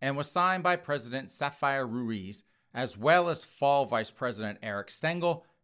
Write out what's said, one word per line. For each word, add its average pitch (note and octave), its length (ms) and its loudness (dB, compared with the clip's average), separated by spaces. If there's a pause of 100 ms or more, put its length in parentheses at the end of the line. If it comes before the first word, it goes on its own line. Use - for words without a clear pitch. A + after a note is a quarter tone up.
and C#3 160 -2
was C#3+ 140 -4
signed F#3 320 2
by F3+ 140 4
President C3+ 540 -4
Sapphire C#3 560 0
Ruiz, A2 560 -6 (300)
as B2 240 -4
well E3+ 320 6
as D#3 160 -2
fall C#3 400 4
Vice A2+ 260 0
President G#2+ 520 -6
Eric G2+ 260 -6
Stengel E3+ 560 -2 (200)